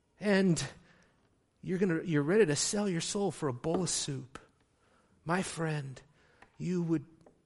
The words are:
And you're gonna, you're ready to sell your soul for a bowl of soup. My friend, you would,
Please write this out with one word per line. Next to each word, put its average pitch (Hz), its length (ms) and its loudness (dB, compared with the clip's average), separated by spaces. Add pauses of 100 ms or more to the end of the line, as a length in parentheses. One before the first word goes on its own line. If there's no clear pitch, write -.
(200)
And 190 440 4 (1000)
you're 175 160 -4
gonna, 170 260 2
you're 151 200 2
ready 190 240 6
to 147 80 2
sell 208 340 0
your 165 120 -2
soul 202 280 -2
for 151 200 -4
a 123 40 -2
bowl 170 300 -2
of 160 60 -2
soup. - 500 -6 (840)
My 175 200 0
friend, 151 580 -4 (560)
you 175 240 -2
would, 165 240 0 (400)